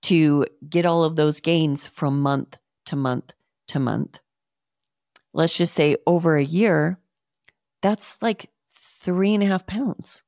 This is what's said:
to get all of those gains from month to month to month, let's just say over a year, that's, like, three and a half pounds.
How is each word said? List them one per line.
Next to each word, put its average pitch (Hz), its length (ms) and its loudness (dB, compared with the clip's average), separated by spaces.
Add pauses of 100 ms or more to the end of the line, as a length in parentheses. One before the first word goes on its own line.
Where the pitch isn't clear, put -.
to 151 420 4 (240)
get 170 160 0
all 170 200 2
of 160 100 -2
those 151 240 0
gains 156 480 0
from 143 340 -4
month 139 380 -4 (280)
to 156 100 -6
month 131 360 -4 (360)
to - 100 -4
month, 120 400 -4 (1120)
let's 160 240 0
just 170 180 -2
say 151 220 4 (100)
over 170 300 2
a 143 80 2
year, 170 540 0 (840)
that's, - 380 -2
like, 220 300 -4 (240)
three 190 580 -2
and 208 100 2
a 202 40 2
half 190 200 -2
pounds. - 600 -8